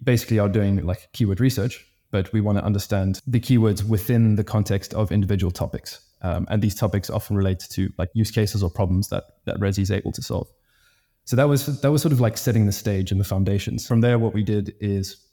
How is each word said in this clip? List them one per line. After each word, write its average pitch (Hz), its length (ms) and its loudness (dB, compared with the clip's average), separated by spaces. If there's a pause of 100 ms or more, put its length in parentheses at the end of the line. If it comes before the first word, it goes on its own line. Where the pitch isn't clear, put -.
basically 117 340 2
are 101 100 2
doing, 98 380 2
like, - 260 -6
keyword 98 280 0
research, 123 440 0 (280)
but 98 200 -2
we 107 80 0
wanna 101 200 2
understand 98 680 -2
the 120 140 0
keywords 110 420 2
within 110 540 2
the 101 80 0
context 101 500 -2
of 107 160 -2
individual 95 400 0
topics. - 480 -8 (240)
Um, 87 280 -2
and 107 120 0
these 104 140 0
topics 98 340 -2
often - 260 -4
relate 95 340 0
to, 95 280 -2
like, 87 160 -4
use 110 160 2
cases 104 320 0
or 85 80 0
problems 92 380 0
that, - 160 -6 (220)
that - 120 -4
Rezi 98 220 0
is 95 100 0
able - 220 -2
to - 100 -10
solve. - 240 -6 (800)
So 123 100 -2
that 143 120 4
was, 143 320 0
that 139 100 2
was 147 120 2
sort 156 100 2
of 123 80 4
like 110 160 2
setting 110 300 2
the 104 60 2
stage 95 380 -2
and 98 100 2
the 98 40 2
foundations. 98 640 -2
From 113 160 2
there, 120 160 4
what 113 160 0
we 107 80 0
did 104 380 -2
is, 98 360 -4 (160)